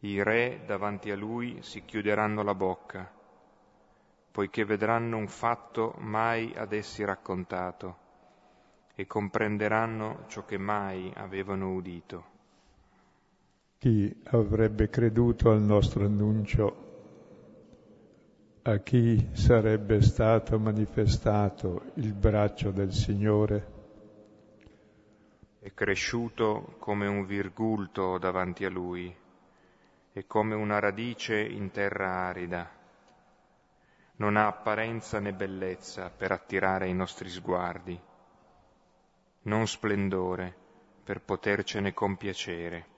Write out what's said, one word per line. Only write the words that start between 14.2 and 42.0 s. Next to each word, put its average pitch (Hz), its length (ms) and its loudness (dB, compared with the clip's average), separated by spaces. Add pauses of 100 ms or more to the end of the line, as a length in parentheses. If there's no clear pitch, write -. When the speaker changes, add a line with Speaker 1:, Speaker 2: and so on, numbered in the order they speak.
Speaker 2:
avrebbe 107 640 2
creduto 117 640 4
al 107 100 6
nostro 104 440 4
annuncio? 104 840 2 (1700)
A 110 140 4
chi 117 560 4
sarebbe 107 680 6
stato 110 560 6
manifestato 104 1400 0
il 107 180 -4
braccio 104 580 2
del 95 200 -2
Signore? 104 800 2 (1900)
Speaker 1:
È 98 160 -16
cresciuto 107 1040 -2
come 104 280 -2
un 101 180 0
virgulto 98 920 -2
davanti 92 480 -2
a 95 40 0
lui 90 460 -8 (1000)
e 98 140 -10
come 107 280 0
una 104 240 0
radice 107 600 -2
in 104 320 -6
terra 98 560 -2
arida. 90 420 -6 (1500)
Non 104 180 2
ha 107 100 6
apparenza 110 720 -2
né 101 140 -4
bellezza 92 840 -8
per 95 160 -2
attirare 95 560 0
i 92 60 0
nostri 92 360 -4
sguardi, 90 720 -4 (1400)
non 107 220 0
splendore 92 880 -2 (500)
per - 180 -6
potercene 98 720 -2
compiacere. 87 920 -6 (120)